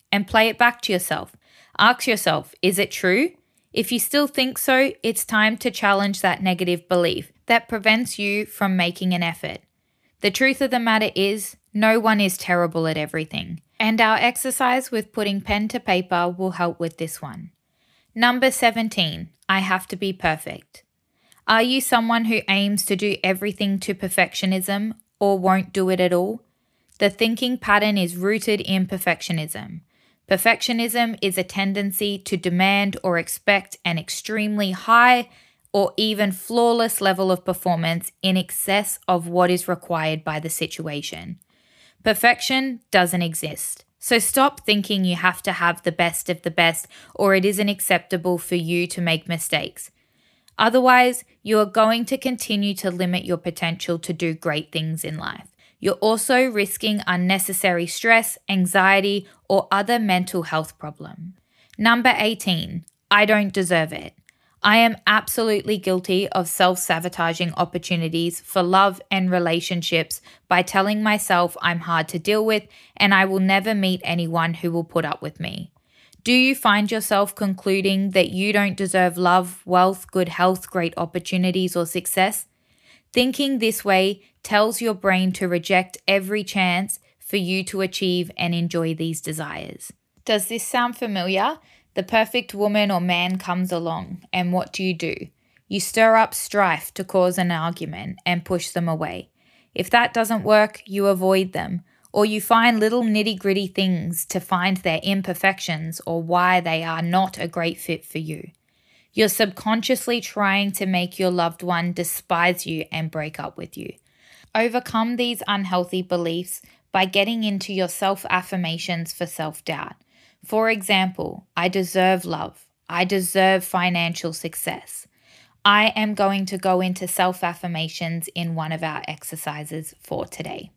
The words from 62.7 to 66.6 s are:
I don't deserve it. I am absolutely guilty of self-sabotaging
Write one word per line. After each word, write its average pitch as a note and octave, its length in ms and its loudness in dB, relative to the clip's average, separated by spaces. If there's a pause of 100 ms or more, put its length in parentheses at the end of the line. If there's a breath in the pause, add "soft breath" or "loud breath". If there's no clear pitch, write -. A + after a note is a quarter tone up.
I G#3 140 6
don't G#3 280 2
deserve E3+ 380 0
it. - 220 -14 (500 soft breath)
I G#3 140 6
am A#3 280 4
absolutely G#3+ 720 0
guilty F#3 520 0
of F3 200 -2
self-sabotaging F3 1080 0